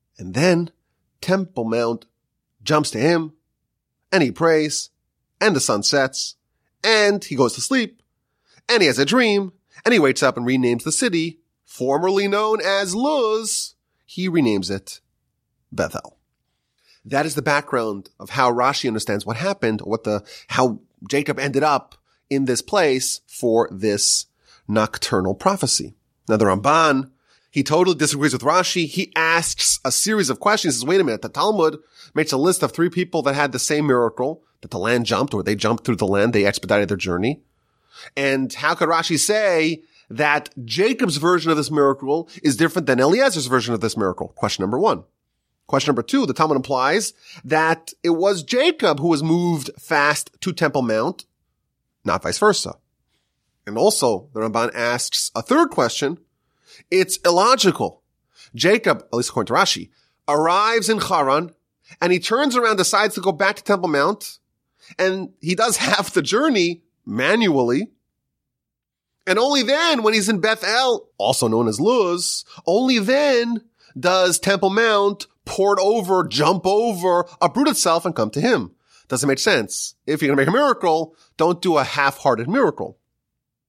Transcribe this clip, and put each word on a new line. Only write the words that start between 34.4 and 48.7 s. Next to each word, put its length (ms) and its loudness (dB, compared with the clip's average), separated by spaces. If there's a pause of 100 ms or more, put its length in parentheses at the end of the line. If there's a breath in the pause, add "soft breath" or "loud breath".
that 100 -20
the 80 -10
land 260 0
jumped, 300 -2
or 80 -2
they 140 -2
jumped 280 -2
through 120 -2
the 100 -2
land, 260 2
they 140 2
expedited 420 0
their 80 -2
journey. 460 -4 (720 loud breath)
And 360 -2
how 240 -2
could 120 0
Rashi 300 0
say 640 0 (260 soft breath)
that 420 -2 (140)
Jacob's 520 -2
version 340 0
of 60 2
this 140 -4
miracle 580 0 (140 loud breath)
is 140 0
different 300 0
than 140 2
Eliezer's 460 2
version 280 0
of 60 -4
this 160 -4
miracle?" 320 -4
Question 340 -4
number 160 -2
one. 240 0 (640)
Question 260 0
number 100 0
two, 240 0
the 80 -4
Talmud 220 2
implies 580 -2 (300 loud breath)
that 580 0
it 80 0
was 320 0
Jacob 580 0